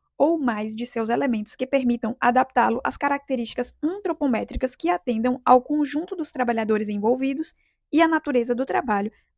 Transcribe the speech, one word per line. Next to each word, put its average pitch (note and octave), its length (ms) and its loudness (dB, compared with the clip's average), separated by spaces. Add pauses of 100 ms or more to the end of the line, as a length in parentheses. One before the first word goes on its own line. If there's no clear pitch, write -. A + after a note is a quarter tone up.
(180)
ou D#4+ 200 2
mais A3 380 -2
de A#3 80 -6
seus A3+ 240 -6
elementos A#3 480 -2
que B3+ 100 -4
permitam A#3+ 540 0
adaptá-lo A#3+ 640 2
às C4 120 -4
características B3+ 840 -4
antropométricas D4 920 -2
que E4 140 -2
atendam B3+ 560 0
ao B3+ 160 8
conjunto D4 520 -2
dos D#4+ 160 -8
trabalhadores A3 580 -2
envolvidos C4 640 -2 (360)
e D#4 120 4
à E4 60 4
natureza B3+ 460 0
do C4 120 -2
trabalho A3+ 440 -2 (280)